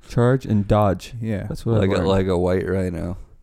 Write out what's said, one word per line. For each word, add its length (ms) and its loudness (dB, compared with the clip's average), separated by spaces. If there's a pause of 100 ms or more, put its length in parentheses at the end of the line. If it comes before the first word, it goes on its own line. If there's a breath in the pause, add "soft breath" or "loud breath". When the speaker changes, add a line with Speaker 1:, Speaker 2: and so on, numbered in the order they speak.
Speaker 1:
Charge 360 2
and 240 0
dodge. 520 2
Speaker 2:
Yeah. 280 -6
Speaker 1:
That's 160 -10
what 140 2
Speaker 3:
Like 120 2
Speaker 1:
I 40 2
Speaker 3:
a, 20 0
Speaker 1:
learned. 120 0
Speaker 3:
like 180 2
a 100 0
white 320 0
rhino. 480 -4 (260)